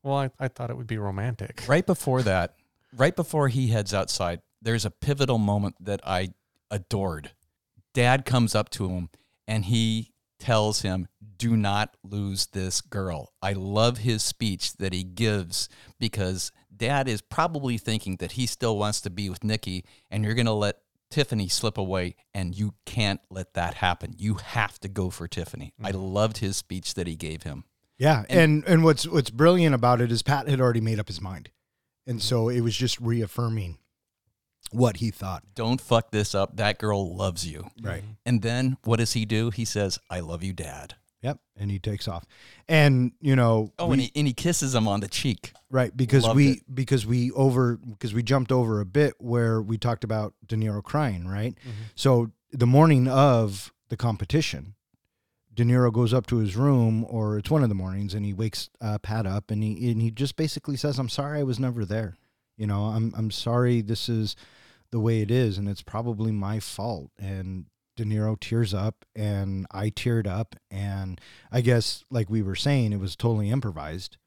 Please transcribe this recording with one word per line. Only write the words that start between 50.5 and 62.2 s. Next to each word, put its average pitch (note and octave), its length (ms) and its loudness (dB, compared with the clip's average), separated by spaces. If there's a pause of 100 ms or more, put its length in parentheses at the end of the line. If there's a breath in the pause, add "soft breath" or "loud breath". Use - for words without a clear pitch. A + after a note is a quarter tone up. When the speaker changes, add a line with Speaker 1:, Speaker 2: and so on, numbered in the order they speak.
Speaker 3:
Niro G#2+ 280 -2
crying, G#2 440 -2
right? G2+ 280 -4
Speaker 1:
Mm-hmm. - 140 -16 (260 loud breath)
Speaker 3:
So A#2+ 360 4 (200)
the A#2+ 160 2
morning C3+ 400 8
of B2 640 4 (160)
the A2+ 80 -6
competition, G#2 800 -2 (800)
De A#2+ 100 2
Niro B2 260 4
goes A#2 220 2
up B2+ 140 2
to A#2+ 100 0
his G#2 180 0
room, A#2 540 4
or G#2+ 300 -2
it's G2+ 100 -8
one D3+ 140 4
of A#2 60 2
the G2+ 60 0
mornings, F#2+ 380 -4
and G#2 100 -4
he G2+ 100 -2
wakes, G#2 360 -4 (100)
uh, G#2+ 200 -4
Pat A2 260 -4
up, G2 240 -4
and G#2+ 140 -2
he, A2 280 -2
and A2+ 100 0
he A2+ 100 2
just C3 240 -4
basically D3 420 -4
says, C#3 220 -2
"I'm B2+ 100 -2
sorry D3 300 -4
I D3 40 0
was B2 160 -2
never B2 240 -2
there. G2+ 320 -4 (420)